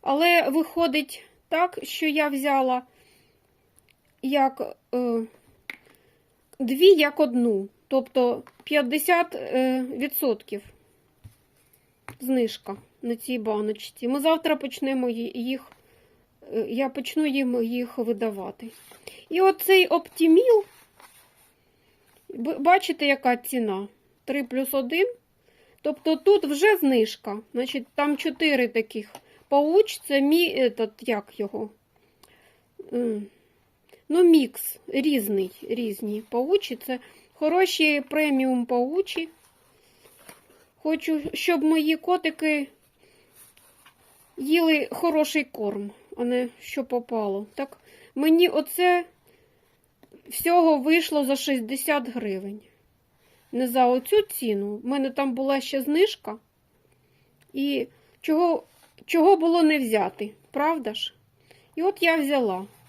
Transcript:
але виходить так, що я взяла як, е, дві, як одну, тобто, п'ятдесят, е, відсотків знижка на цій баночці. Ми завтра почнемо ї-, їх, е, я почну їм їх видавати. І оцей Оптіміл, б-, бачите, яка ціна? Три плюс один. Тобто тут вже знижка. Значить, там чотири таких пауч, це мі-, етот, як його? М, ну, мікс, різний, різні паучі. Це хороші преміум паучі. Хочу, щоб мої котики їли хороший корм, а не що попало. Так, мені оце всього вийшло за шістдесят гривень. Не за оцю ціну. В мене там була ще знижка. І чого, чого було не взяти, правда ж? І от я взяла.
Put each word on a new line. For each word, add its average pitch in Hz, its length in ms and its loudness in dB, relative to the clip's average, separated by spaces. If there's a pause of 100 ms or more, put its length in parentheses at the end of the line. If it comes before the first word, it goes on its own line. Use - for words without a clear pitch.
але 330 480 2
виходить 302 720 -2 (260)
так, 349 340 -2
що - 240 -6
я 302 200 0
взяла 269 540 -2 (1400)
як, 269 560 -2 (160)
е, 240 280 -2 (1400)
дві, 269 280 4
як 302 320 6
одну, 240 480 2 (200)
тобто, 247 560 -2 (200)
п'ятдесят, 302 720 0
е, 262 460 -2
відсотків 247 800 -6 (1600)
знижка 247 580 -2 (240)
на 233 140 -4
цій 247 220 -6
баночці. 214 720 -6
Ми 269 120 -2
завтра 320 360 2
почнемо 269 520 -4
ї-, 233 300 -6
їх, 254 340 -8 (840)
е, 220 160 -2
я 262 200 -2
почну 277 360 -4
їм 254 380 0
їх 240 340 -6
видавати. 214 720 -6 (600)
І 339 120 0
оцей 381 460 6
Оптіміл, 359 760 4 (1700)
б-, 269 300 -8
бачите, 339 460 2
яка 269 320 2
ціна? 214 500 -4 (380)
Три 277 180 -4
плюс 254 300 -4
один. 285 340 0 (720)
Тобто 311 340 -2
тут 392 300 4
вже 320 320 2
знижка. 220 640 0 (140)
Значить, 254 420 -6
там 294 220 0
чотири 285 500 0
таких 220 420 -6 (380)
пауч, 311 600 2
це 277 140 2
мі-, 294 440 2
етот, 220 340 -2
як 214 400 -6
його? 208 300 -8 (1200)
М, 226 320 -4 (840)
ну, 339 140 4
мікс, 320 640 4
різний, 214 640 0 (100)
різні 220 680 -6
паучі. 269 460 -2
Це 254 240 -8 (340)
хороші 311 680 2
преміум 262 640 0
паучі. 311 640 -2 (1500)
Хочу, 311 380 -2 (120)
щоб 330 300 -2
мої 311 320 2
котики 320 720 -2 (1700)
їли 311 500 2
хороший 311 520 0
корм, 202 480 -8 (260)
а 247 60 -4
не 247 240 -2 (140)
що - 220 -8
попало. 220 640 -4 (100)
Так, 277 220 -10 (380)
мені 320 340 4
оце 349 560 0 (1200)
всього 330 480 2
вийшло 311 480 0
за 269 100 0
шістдесят 269 760 -4
гривень. 208 500 -8 (920)
Не 254 160 -2
за 247 200 4
оцю 254 340 2
ціну. 208 560 -4
В 226 80 -16
мене 269 240 -2
там 269 240 -2
була 269 280 -2
ще 269 200 -4
знижка. 294 560 0 (1160)
І 277 340 -2 (340)
чого, 330 420 0 (420)
чого 339 320 6
було 330 260 2
не 302 160 4
взяти, 214 520 -2 (200)
правда 285 420 -4
ж? - 200 -10 (600)
І 320 80 -4
от 392 200 -2
я 330 140 4
взяла. 254 480 -2 (240)